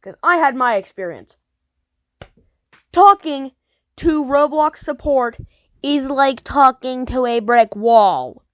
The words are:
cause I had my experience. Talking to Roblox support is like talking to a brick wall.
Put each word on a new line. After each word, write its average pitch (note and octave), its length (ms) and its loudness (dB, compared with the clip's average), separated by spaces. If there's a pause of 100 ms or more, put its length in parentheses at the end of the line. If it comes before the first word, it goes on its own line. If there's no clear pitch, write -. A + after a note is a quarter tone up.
cause F#3+ 220 -18
I F4 140 2
had C#4+ 200 0
my B3 200 0
experience. F3+ 600 -10 (1600)
Talking E4 600 2 (440)
to D#4 280 -2
Roblox D4 540 0
support B3+ 600 -4 (440)
is C#4 260 -2
like C4+ 340 0
talking B3+ 640 0
to B3 200 -4
a A#3 140 -2
brick A3+ 340 2
wall. G3+ 680 0 (120)